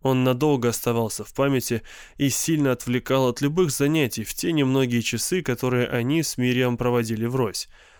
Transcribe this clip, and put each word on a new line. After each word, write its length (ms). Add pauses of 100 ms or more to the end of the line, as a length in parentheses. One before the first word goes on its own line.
Он 240
надолго 460
оставался 520
в 120
памяти 480 (340)
и 140
сильно 420
отвлекал 560
от 140
любых 300
занятий 520
в 80
те 200
немногие 500
часы, 400
которые 440
они 360
с 160
Мириам 400
проводили 480
врозь. 420 (320)